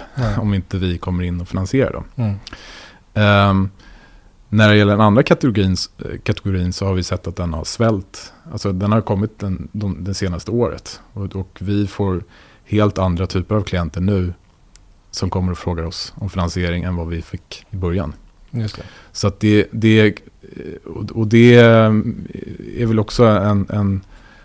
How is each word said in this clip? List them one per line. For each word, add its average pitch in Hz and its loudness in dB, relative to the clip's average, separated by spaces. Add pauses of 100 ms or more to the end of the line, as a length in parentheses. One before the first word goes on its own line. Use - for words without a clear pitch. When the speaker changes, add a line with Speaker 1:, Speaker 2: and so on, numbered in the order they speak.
(140)
Speaker 1:
Nej. 110 -2
Speaker 2:
om 101 0
inte 95 -4
vi 90 -2
kommer 90 -4
in 87 -4
och 87 -10
finansierar 95 -2
dem. - -10 (120)
Speaker 1:
Mm. 107 -2 (800)
Speaker 2:
Ehm, 101 4 (760)
när 107 4
det 104 6
gäller 104 4
den 104 2
andra 110 6
kategorin, 104 0 (220)
eh, - -12
kategorin 92 -2
så 98 -6
har 98 0
vi 92 -2
sett - -6
att 90 -8
den 85 -4
har 78 -8
svällt. - -4 (200)
Alltså 104 -4
den 101 -2
har 113 2
kommit 107 -4
den, 95 -8
de, 104 -6
det 98 -6
senaste 92 -6
året. 104 -4 (120)
Och, 98 -8
och - -10
vi 101 -2
får 95 -4 (400)
helt 104 0
andra 92 0
typer 92 -4
av 107 0
klienter 87 -6
nu 92 -2 (800)
som 95 -6
kommer 92 -2
och 85 -8
frågar 82 -6
oss - -10
om 98 -8
finansiering 87 -4
än 90 -4
vad 82 -6
vi 82 -6
fick - -16
i 101 -12
början. 87 -4 (380)
Speaker 1:
Just 110 -6
det. - -14 (300)
Speaker 2:
Så - -2
att 95 -6
det, 107 4
det, 110 4 (680)
och, - -10
och 113 -2
det 117 8 (1200)
är 117 -2
väl 110 2
också 107 2
en, 101 4
en, 98 0 (440)